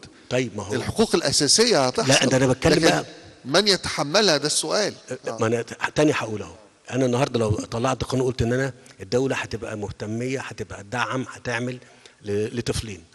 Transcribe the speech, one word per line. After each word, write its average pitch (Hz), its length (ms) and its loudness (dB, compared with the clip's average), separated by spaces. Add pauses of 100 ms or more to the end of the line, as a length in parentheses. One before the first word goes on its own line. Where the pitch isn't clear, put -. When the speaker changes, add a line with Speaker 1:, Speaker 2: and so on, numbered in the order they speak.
(280)
Speaker 1:
طيب، 123 280 -2
ما 101 60 -6
هو 95 100 -6
Speaker 2:
الحقوق 127 420 0
الأساسية 151 720 4
هتحصل. 131 220 0
Speaker 1:
لا، 139 160 4
ده 131 120 4
أنا 131 100 4
بتكلم 151 260 4
Speaker 2:
لكن 160 120 4
Speaker 1:
بقى. 165 200 4 (400)
Speaker 2:
من 180 220 2
يتحملها؟ 170 720 2
ده 139 100 -2
السؤال. 165 460 -2 (180)
Speaker 1:
أه، 127 60 -6 (100)
Speaker 2:
آه. 117 100 -6
Speaker 1:
ما 113 100 0
أنا 117 140 0
ت-، - 340 -8
تاني 151 200 4
هقول 110 260 -4
أهو. 87 140 -16 (360)
أنا 131 140 0
النهاردة 120 340 0
لو 107 120 2
طلعت 117 520 -2
قانون 127 240 0
قلت 123 140 -2
إن 117 120 0
أنا 131 200 -2 (260)
الدولة 123 360 0
هتبقى 110 420 -8
مهتمية، 113 640 -6
هتبقى 98 440 -12
تدعم، 120 460 -4
هتعمل 123 500 -6 (420)
ل-، 107 360 -4
لطفلين 110 460 -6 (120)